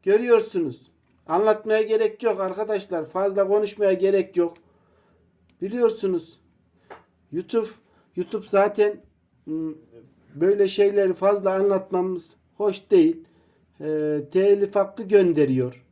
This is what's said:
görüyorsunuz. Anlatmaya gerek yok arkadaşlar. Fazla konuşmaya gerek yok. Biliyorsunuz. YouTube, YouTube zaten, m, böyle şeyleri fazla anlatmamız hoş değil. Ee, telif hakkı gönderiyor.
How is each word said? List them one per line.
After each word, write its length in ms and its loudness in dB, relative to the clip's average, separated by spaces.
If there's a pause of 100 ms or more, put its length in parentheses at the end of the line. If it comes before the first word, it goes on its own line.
görüyorsunuz. 880 0 (360)
Anlatmaya 560 0
gerek 400 -2
yok 180 -2
arkadaşlar. 640 -6
Fazla 440 -2
konuşmaya 440 0
gerek 440 0
yok. 200 -2 (1040)
Biliyorsunuz. 760 -2 (920)
YouTube, 360 -4 (480)
YouTube 320 -8
zaten, 520 0 (460)
m, 260 -6 (600)
böyle 340 2
şeyleri 460 2
fazla 380 0
anlatmamız 840 -2 (180)
hoş 360 -4
değil. 340 4 (560)
Ee, 400 -4 (120)
telif 440 2
hakkı 260 -2
gönderiyor. 880 2